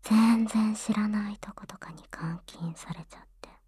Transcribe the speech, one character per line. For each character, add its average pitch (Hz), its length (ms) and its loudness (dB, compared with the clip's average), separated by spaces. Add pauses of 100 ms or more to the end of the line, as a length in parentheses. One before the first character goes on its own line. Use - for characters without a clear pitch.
全 226 440 6
然 220 300 2
知 - 180 -2
ら 214 140 0
な 208 240 -2
い 208 60 -10
と - 140 -12
こ - 140 -16
と - 120 -16
か - 120 -16
に 160 220 -18
監 165 340 -6
禁 165 300 -8
さ - 160 -14
れ 165 180 -10
ち - 60 -20
ゃ - 20 -20
っ - 40 -20 (180)
て。 - 80 -16 (200)